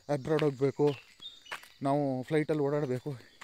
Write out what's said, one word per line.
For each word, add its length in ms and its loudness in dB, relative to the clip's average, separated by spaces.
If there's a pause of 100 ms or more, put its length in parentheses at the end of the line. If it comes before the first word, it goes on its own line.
(140)
abroad 340 2
ಹೋಗ್ಬೇಕು. 380 2 (1000)
ನಾವು 160 2 (240)
ಫ್ಲೈಟಲ್ಲಿ 400 0
ಓಡಾಡಬೇಕು, 440 -2 (340)